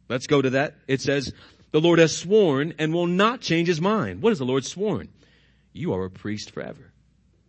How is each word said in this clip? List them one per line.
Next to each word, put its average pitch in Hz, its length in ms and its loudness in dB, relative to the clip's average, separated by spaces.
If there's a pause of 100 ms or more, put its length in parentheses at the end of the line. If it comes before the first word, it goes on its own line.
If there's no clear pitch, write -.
Let's 127 200 -6
go 143 140 4
to 131 100 2
that. 135 260 -2 (100)
It 131 140 -2
says, 139 320 -2 (380)
"The 156 100 2
Lord 170 180 6
has 160 160 6
sworn 170 640 2
and 156 140 -2
will 175 140 0
not 208 340 0
change 170 260 0
his 165 140 0
mind." 165 400 -2
What 214 80 2
has 185 100 0
the 131 60 -4
Lord 131 180 0
sworn? 175 460 -6 (640)
"You - 180 -6
are 92 140 -2
a 92 40 -8
priest 104 420 -10
forever, - 420 -14 (560)